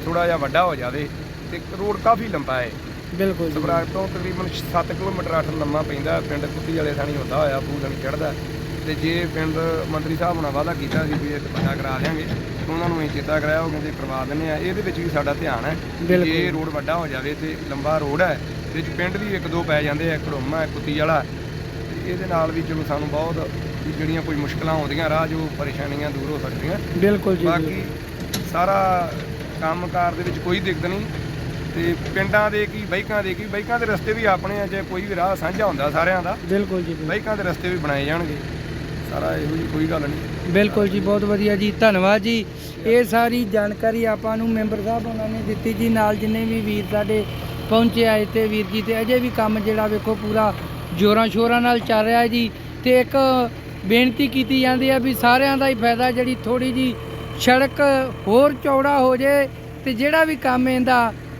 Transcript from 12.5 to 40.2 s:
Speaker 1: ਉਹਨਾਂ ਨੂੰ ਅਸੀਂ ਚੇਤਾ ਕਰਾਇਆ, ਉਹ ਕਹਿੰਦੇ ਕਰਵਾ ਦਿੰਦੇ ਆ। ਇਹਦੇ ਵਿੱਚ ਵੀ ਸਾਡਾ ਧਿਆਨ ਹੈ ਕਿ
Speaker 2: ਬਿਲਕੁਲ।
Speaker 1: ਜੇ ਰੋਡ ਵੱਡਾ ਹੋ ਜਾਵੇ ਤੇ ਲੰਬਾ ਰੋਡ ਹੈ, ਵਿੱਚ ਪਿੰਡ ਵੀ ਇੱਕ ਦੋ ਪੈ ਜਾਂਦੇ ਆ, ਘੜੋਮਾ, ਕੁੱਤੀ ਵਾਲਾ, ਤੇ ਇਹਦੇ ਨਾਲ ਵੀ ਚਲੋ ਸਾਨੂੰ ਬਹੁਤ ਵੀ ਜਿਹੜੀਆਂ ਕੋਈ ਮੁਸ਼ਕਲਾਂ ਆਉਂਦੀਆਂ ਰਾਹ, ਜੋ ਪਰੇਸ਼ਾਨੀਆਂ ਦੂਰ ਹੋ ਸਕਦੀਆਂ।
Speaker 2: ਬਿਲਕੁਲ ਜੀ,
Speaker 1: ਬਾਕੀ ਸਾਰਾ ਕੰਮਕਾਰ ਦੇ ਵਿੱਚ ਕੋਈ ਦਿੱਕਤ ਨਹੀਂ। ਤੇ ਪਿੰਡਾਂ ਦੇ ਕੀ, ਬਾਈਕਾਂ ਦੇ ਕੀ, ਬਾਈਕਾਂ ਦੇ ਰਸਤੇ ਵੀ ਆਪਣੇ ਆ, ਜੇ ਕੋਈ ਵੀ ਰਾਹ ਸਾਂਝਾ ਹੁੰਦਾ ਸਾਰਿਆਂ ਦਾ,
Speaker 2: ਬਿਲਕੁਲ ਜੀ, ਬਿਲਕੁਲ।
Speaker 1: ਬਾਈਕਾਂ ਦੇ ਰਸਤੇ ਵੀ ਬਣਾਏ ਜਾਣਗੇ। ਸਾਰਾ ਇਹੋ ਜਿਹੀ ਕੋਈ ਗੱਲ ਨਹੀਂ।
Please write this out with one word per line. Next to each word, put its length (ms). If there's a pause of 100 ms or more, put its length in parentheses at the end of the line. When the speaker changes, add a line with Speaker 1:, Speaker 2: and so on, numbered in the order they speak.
Speaker 1:
ਉਹਨਾਂ 160
ਨੂੰ 100
ਅਸੀਂ 120
ਚੇਤਾ 300
ਕਰਾਇਆ, 200
ਉਹ 100
ਕਹਿੰਦੇ 200
ਕਰਵਾ 340
ਦਿੰਦੇ 260
ਆ। 60
ਇਹਦੇ 260
ਵਿੱਚ 160
ਵੀ 160
ਸਾਡਾ 200
ਧਿਆਨ 300
ਹੈ 100 (240)
ਕਿ 80
Speaker 2:
ਬਿਲਕੁਲ। 260
Speaker 1:
ਜੇ 180
ਰੋਡ 180
ਵੱਡਾ 280
ਹੋ 100
ਜਾਵੇ 340
ਤੇ 140 (160)
ਲੰਬਾ 280
ਰੋਡ 240
ਹੈ, 160 (360)
ਵਿੱਚ 220
ਪਿੰਡ 200
ਵੀ 200
ਇੱਕ 120
ਦੋ 140
ਪੈ 200
ਜਾਂਦੇ 300
ਆ, 140
ਘੜੋਮਾ, 400
ਕੁੱਤੀ 320
ਵਾਲਾ, 220
ਤੇ 920
ਇਹਦੇ 140
ਨਾਲ 260
ਵੀ 100
ਚਲੋ 260
ਸਾਨੂੰ 200
ਬਹੁਤ 400 (380)
ਵੀ 60
ਜਿਹੜੀਆਂ 300
ਕੋਈ 140
ਮੁਸ਼ਕਲਾਂ 380
ਆਉਂਦੀਆਂ 360
ਰਾਹ, 160
ਜੋ 220 (100)
ਪਰੇਸ਼ਾਨੀਆਂ 520
ਦੂਰ 200
ਹੋ 80
ਸਕਦੀਆਂ। 400 (200)
Speaker 2:
ਬਿਲਕੁਲ 380
ਜੀ, 100
Speaker 1:
ਬਾਕੀ 360 (680)
ਸਾਰਾ 580 (500)
ਕੰਮਕਾਰ 540
ਦੇ 80
ਵਿੱਚ 160
ਕੋਈ 220
ਦਿੱਕਤ 260
ਨਹੀਂ। 140 (720)
ਤੇ 200 (200)
ਪਿੰਡਾਂ 360
ਦੇ 160
ਕੀ, 240
ਬਾਈਕਾਂ 320
ਦੇ 120
ਕੀ, 120
ਬਾਈਕਾਂ 320
ਦੇ 80
ਰਸਤੇ 260
ਵੀ 140
ਆਪਣੇ 340
ਆ, 60
ਜੇ 240
ਕੋਈ 120
ਵੀ 140
ਰਾਹ 200
ਸਾਂਝਾ 300
ਹੁੰਦਾ 240
ਸਾਰਿਆਂ 320
ਦਾ, 220
Speaker 2:
ਬਿਲਕੁਲ 340
ਜੀ, 60
ਬਿਲਕੁਲ। 240
Speaker 1:
ਬਾਈਕਾਂ 280
ਦੇ 60
ਰਸਤੇ 260
ਵੀ 80
ਬਣਾਏ 280
ਜਾਣਗੇ। 320 (760)
ਸਾਰਾ 260
ਇਹੋ 200
ਜਿਹੀ 160
ਕੋਈ 140
ਗੱਲ 140
ਨਹੀਂ। 520